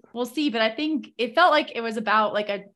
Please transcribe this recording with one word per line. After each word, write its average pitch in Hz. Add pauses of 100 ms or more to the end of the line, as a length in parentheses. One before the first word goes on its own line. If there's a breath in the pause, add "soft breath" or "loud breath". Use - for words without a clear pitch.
(120)
"We'll 240
see." 285
But 226
I 220
think 294
it 226
felt 339
like 302
it 233
was 226
about, 214
like, 208
a 202 (120)